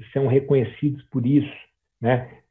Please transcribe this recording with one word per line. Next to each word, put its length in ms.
são 140
reconhecidos 840
por 140
isso, 260
né? 300